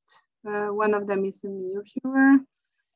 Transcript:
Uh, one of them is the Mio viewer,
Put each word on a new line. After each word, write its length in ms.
Uh, 220
one 260
of 140
them 160
is 160
the 80
Mio 340
viewer, 540